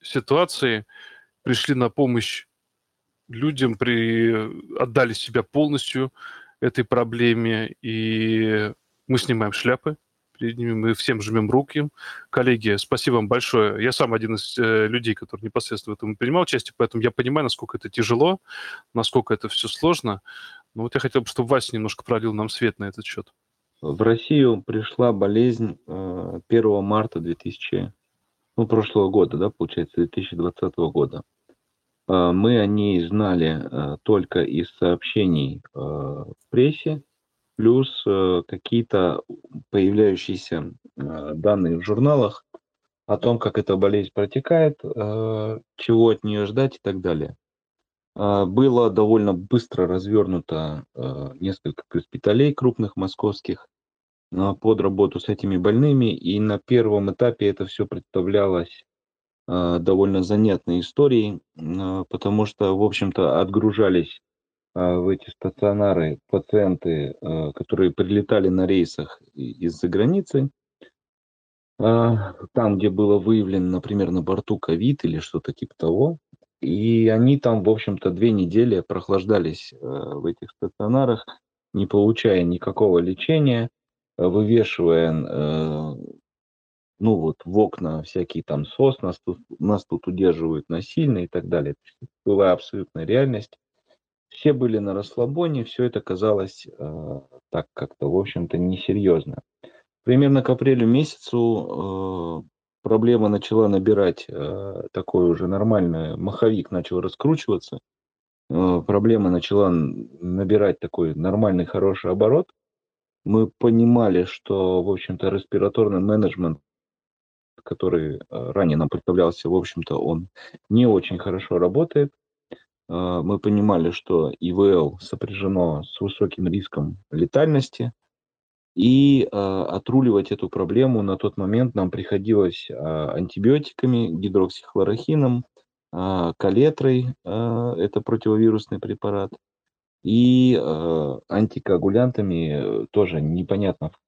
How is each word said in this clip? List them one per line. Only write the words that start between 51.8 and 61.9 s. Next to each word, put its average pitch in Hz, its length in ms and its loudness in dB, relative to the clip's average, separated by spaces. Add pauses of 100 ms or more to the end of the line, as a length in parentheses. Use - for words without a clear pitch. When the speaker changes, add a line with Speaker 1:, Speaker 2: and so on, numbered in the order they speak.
Speaker 2:
госпиталей 131 640 0
крупных 113 420 -2
московских, 95 720 -6 (640)
э, 95 280 -2
под 110 200 2
работу 98 400 2
с - 80 -6
этими 101 300 -2
больными, 120 580 4
и 101 240 -2
на 104 180 0
первом 104 540 2
этапе 117 360 0
это 98 180 -2
всё 98 200 -6
представлялось, 92 960 -2 (640)
э, 87 320 0
довольно 95 420 2
занятной 95 580 2
историей, 110 600 0 (160)
э, 92 540 -6